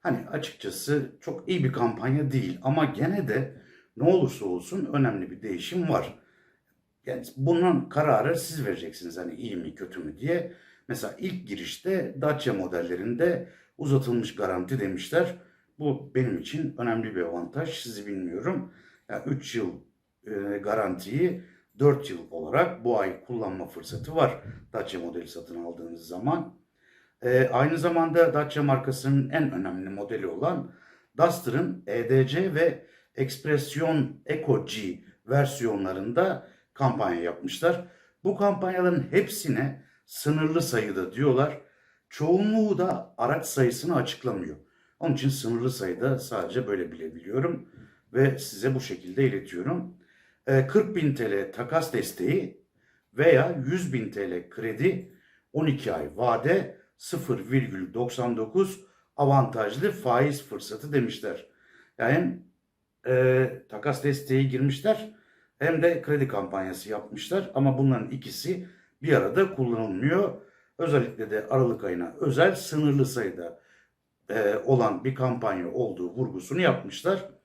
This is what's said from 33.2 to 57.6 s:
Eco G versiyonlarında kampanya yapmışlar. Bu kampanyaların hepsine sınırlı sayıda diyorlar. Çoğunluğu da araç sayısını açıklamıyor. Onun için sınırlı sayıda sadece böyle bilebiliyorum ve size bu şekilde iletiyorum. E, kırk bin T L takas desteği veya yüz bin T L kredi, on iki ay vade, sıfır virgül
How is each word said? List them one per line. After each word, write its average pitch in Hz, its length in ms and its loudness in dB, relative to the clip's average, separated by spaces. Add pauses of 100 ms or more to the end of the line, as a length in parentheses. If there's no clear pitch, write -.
Eco - 400 2
G 98 380 -8 (240)
versiyonlarında 117 1200 0 (260)
kampanya 113 480 0
yapmışlar. 156 640 -2 (360)
Bu 190 140 0
kampanyaların 185 760 2
hepsine 139 720 0 (220)
sınırlı 156 560 0
sayıda 101 520 -2
diyorlar. 135 480 2 (480)
Çoğunluğu 208 680 2
da 175 400 -2
araç 135 280 2
sayısını 139 500 2
açıklamıyor. 107 600 -2 (440)
Onun 160 140 0
için 135 160 2
sınırlı 117 420 -2
sayıda 104 480 -2
sadece 110 480 -4
böyle 90 240 -2
bilebiliyorum 82 800 -4 (440)
ve 135 240 4
size 117 380 -2
bu 131 40 0
şekilde 98 480 0
iletiyorum. 104 720 -4 (500)
E, 135 200 6
kırk 214 280 4
bin 151 200 2
T 110 160 0
L 98 200 -2
takas 160 420 -2
desteği - 680 -2 (500)
veya 143 520 6
yüz 165 280 -2
bin 110 180 -2
T 98 200 -4
L 87 180 -6
kredi, 147 640 -2 (420)
on 156 140 2
iki 135 260 0
ay 76 220 -4
vade, 123 600 2 (200)
sıfır 117 540 -4
virgül 98 420 0